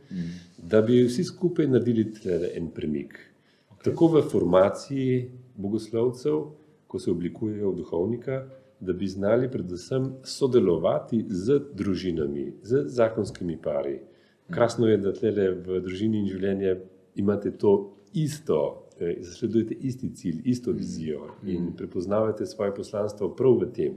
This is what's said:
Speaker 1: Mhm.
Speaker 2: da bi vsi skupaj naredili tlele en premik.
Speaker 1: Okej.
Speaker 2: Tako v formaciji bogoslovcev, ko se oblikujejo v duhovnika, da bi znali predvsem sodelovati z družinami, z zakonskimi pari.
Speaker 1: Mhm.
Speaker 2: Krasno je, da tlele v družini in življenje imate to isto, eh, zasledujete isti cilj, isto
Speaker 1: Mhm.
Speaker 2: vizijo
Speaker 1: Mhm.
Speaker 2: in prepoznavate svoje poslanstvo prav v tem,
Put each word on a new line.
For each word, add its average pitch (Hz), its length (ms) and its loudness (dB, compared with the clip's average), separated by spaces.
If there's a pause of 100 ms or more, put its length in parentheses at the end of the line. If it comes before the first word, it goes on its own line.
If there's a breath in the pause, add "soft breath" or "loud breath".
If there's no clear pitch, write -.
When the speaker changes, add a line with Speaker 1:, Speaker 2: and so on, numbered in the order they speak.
Speaker 1:
Mhm. 87 240 -8 (300 loud breath)
Speaker 2:
da 107 220 4
bi 123 200 6
vsi 123 220 2
skupaj - 440 0
naredili 113 460 2
tlele 87 380 -2
en 85 180 -6
premik. 73 480 -6 (520 soft breath)
Speaker 1:
Okej. - 140 -20
Speaker 2:
Tako 151 260 4
v 151 140 6
formaciji 113 1080 2 (220)
bogoslovcev, 120 960 -2 (320 soft breath)
ko - 160 -8
se - 100 -2
oblikujejo 98 640 -2
v 87 60 -4
duhovnika, 120 680 -2 (300 loud breath)
da 92 160 -4
bi 95 140 -2
znali 104 420 2
predvsem 127 680 -4
sodelovati 107 1080 2
z 107 340 0 (120)
družinami, 82 880 -2
z 127 260 0
zakonskimi 110 720 -2
pari. 69 380 -2
Speaker 1:
Mhm. - 80 -14 (460 soft breath)
Speaker 2:
Krasno 117 380 2
je, 107 100 6
da 95 140 0
tlele 101 400 2
v 90 280 -4
družini 95 380 -2
in 101 100 0
življenje 95 500 0 (360)
imate 101 380 0
to 101 220 4 (380)
isto, 90 760 -2 (100)
eh, 87 220 -4
zasledujete 107 580 -2
isti - 340 -6
cilj, - 340 -6
isto 123 260 -2
Speaker 1:
Mhm. 95 80 -2
Speaker 2:
vizijo 82 420 -6 (160)
Speaker 1:
Mhm. 101 140 -10
Speaker 2:
in 85 240 -4
prepoznavate 104 720 -2
svoje 101 260 -2
poslanstvo 101 580 -4
prav 127 260 4
v 98 120 2
tem, 76 300 -4